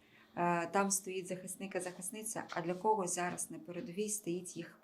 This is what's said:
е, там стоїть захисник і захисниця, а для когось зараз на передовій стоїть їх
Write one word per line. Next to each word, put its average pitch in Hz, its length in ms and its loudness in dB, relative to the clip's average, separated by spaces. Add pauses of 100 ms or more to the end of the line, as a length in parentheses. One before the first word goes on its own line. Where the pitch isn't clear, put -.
(360)
е, 175 300 4
там 196 240 6
стоїть 185 380 0
захисник 190 480 -6
і 180 40 2
захисниця, 180 720 -4
а 175 100 -2
для 170 140 0
когось 185 400 4
зараз 175 360 0
на 165 80 -8
передовій 175 500 -4
стоїть 180 480 -2
їх 170 280 -10